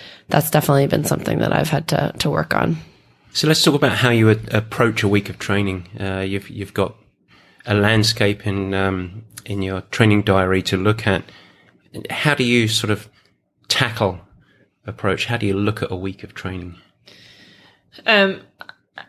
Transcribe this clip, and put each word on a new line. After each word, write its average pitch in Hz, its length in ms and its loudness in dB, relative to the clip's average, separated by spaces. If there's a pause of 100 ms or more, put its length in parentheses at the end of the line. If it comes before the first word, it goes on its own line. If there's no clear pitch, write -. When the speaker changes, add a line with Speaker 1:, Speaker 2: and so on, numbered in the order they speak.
(300)
Speaker 1:
that's - 220 0
definitely 143 360 4
been 147 160 0
something - 360 -2
that 57 120 0
I've 151 180 0
had 151 200 -2
to, - 300 0
to 156 100 -2
work 156 240 -2
on. 165 240 0 (560)
Speaker 2:
So - 140 0
let's 156 160 4
talk 139 100 6
about 143 200 2
how 120 180 2
you 113 160 6
would 110 260 2
approach 110 480 0
a 104 60 2
week 101 220 2
of - 100 -12
training. 98 480 -2 (120)
Uh, 95 200 -4
you've, 95 300 -6
you've 101 260 -12
got 98 200 -2 (680)
a 104 80 -2
landscape 104 720 2
in, 98 300 -4
um, 95 480 -2 (220)
in 98 180 -6
your 95 260 -6
training 107 320 4
diary 95 420 2
to - 140 -2
look 107 300 0
at. 95 160 0 (880)
How 147 240 0
do 131 80 0
you 120 240 2
sort 107 240 -2
of - 180 -4 (580)
tackle 107 520 -2 (680)
approach? 101 400 -4
How 117 120 -2
do 107 100 -2
you 98 80 0
look 107 260 -2
at - 100 -4
a 101 40 -8
week 95 280 -10
of - 120 -18
training? 90 400 -10 (1300)
Speaker 3:
Um, 196 360 2 (680)